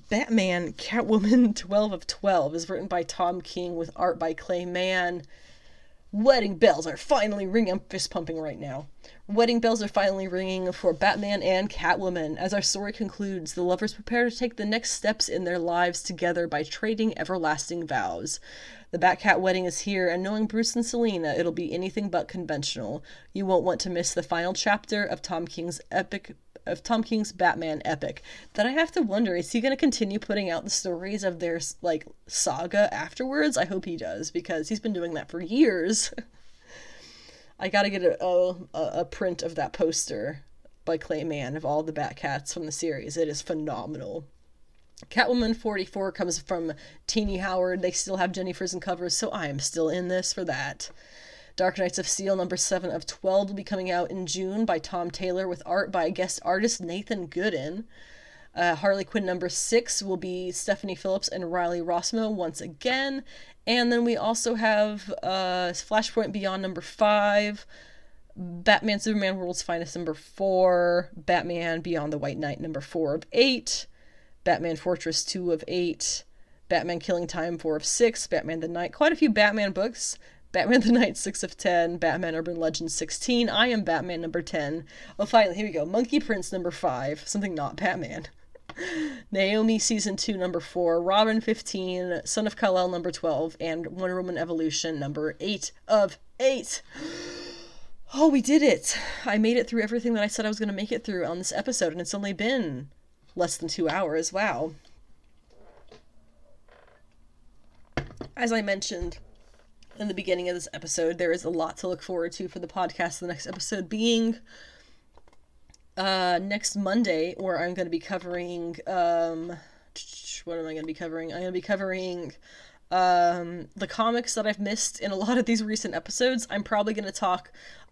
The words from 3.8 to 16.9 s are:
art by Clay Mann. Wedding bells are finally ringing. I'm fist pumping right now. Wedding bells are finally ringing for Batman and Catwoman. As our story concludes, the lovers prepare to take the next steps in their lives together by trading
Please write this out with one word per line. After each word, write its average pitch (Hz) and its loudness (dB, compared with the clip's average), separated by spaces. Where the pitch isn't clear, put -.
art 180 2
by 165 -2
Clay 180 -4
Mann. 180 0
Wedding 214 6
bells 165 6
are - -6
finally 208 2
ringing. 190 4
I'm 196 0
fist - -4
pumping 160 -4
right 147 -6
now. 143 -8
Wedding 233 6
bells 226 4
are 208 -2
finally 196 2
ringing 185 0
for 180 2
Batman 202 2
and 190 2
Catwoman. 175 0
As 190 -2
our 202 2
story 202 -2
concludes, 190 -6
the 180 -2
lovers 185 2
prepare 240 0
to 233 -6
take 240 -2
the 214 -4
next 220 0
steps - 0
in 180 -2
their 175 0
lives 175 2
together 175 0
by 151 0
trading 220 0